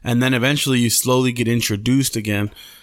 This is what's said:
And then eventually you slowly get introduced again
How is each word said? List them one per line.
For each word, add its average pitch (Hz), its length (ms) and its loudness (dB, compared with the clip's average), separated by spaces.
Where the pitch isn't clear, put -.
And 120 180 0
then 131 120 2
eventually 131 460 0
you 120 100 2
slowly 127 420 0
get 120 160 -2
introduced 117 680 0
again 104 360 -4